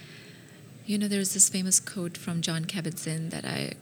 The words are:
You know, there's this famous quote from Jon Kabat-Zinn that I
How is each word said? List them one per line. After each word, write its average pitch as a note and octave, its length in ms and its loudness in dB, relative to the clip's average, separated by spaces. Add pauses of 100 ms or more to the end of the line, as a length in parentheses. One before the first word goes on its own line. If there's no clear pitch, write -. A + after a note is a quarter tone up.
(840)
You G#3 140 0
know, G#3 100 2
there's G3 260 2
this F#3+ 140 8
famous F#3 300 4
quote F3 380 -2
from E3+ 240 -2
Jon E3 240 0
Kabat-Zinn D#3+ 680 -2
that - 140 -4
I - 380 -2